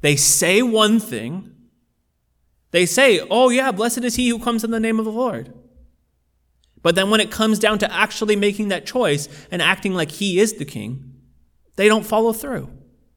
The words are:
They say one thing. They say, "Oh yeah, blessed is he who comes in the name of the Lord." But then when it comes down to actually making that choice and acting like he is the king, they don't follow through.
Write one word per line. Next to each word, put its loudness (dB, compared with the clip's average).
They 2
say 2
one 4
thing. -10
They 2
say, 4
"Oh 4
yeah, 2
blessed -2
is -2
he 0
who 0
comes -2
in -4
the -2
name 0
of -2
the -4
Lord." -6
But 0
then 0
when 4
it -2
comes 0
down 2
to -2
actually 0
making -2
that -4
choice -2
and -6
acting 0
like -2
he -2
is 2
the -10
king, -12
they 4
don't 2
follow 0
through. -8